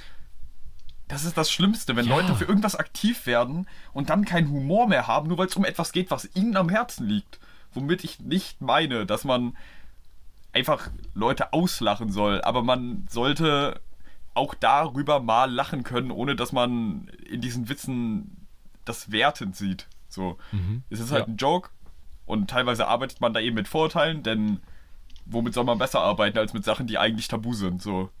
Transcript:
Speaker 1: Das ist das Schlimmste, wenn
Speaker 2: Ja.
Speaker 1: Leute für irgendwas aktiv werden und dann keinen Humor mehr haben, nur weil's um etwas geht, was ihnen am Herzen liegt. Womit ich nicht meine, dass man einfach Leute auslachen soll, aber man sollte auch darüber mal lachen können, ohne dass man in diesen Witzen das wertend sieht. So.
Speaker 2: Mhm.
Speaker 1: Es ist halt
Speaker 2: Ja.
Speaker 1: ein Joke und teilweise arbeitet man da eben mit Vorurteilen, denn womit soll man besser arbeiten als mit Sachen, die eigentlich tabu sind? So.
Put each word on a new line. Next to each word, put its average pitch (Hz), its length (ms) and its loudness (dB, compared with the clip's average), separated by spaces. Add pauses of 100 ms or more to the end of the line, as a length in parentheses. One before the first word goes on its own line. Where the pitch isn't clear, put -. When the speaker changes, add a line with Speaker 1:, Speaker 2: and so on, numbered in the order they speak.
(1080)
Speaker 1:
Das 143 160 -4
ist 170 120 -2
das 156 160 2
Schlimmste, 190 440 2
wenn 120 100 2
Speaker 2:
Ja. 127 100 4
Speaker 1:
Leute 175 180 4
für 104 120 2
irgendwas 208 300 4
aktiv - 500 -2
werden 123 400 2 (260)
und 139 160 -2
dann 196 160 4
keinen 170 260 4
Humor 151 380 4
mehr 135 180 6
haben, 147 220 2
nur 175 80 2
weil's 185 200 2
um 196 100 4
etwas - 260 -2
geht, 180 180 0
was - 240 -4
ihnen 202 220 2
am 180 140 4
Herzen 214 360 0
liegt. 104 340 -2 (340)
Womit 143 300 0
ich - 160 -10
nicht - 420 -4
meine, 131 420 2
dass 98 200 0
man 123 300 0 (1000)
einfach - 340 0 (240)
Leute 117 400 0
auslachen 113 580 2
soll, 101 300 2
aber 120 220 2
man 123 480 0
sollte 143 720 2 (500)
auch 139 220 0
darüber 139 640 4
mal 120 320 4
lachen 135 320 -2
können, 123 260 -2
ohne 127 260 0
dass 120 160 -2
man 120 560 0 (200)
in 120 140 -6
diesen 120 260 -4
Witzen 120 800 -4 (400)
das - 260 -8
wertend 110 440 0
sieht. 98 300 -4 (220)
So. 92 300 -6 (140)
Speaker 2:
Mhm. 104 380 -2
Speaker 1:
Es 110 100 -8
ist 117 120 -4
halt 139 140 0
Speaker 2:
Ja. 113 60 -6
Speaker 1:
ein 107 40 -6
Joke 151 340 0 (540)
und 104 260 -2
teilweise 123 380 2
arbeitet 127 320 0
man 117 140 2
da 113 60 0
eben 117 160 0
mit 107 120 -2
Vorurteilen, 160 540 0
denn 107 380 0 (640)
womit 117 280 -2
soll 120 100 2
man 120 140 2
besser 127 220 2
arbeiten 104 380 2
als 110 160 0
mit 104 100 -4
Sachen, 110 220 0
die 110 120 -2
eigentlich 110 300 2
tabu 117 260 -2
sind? 92 280 -2
So. 95 280 -4 (100)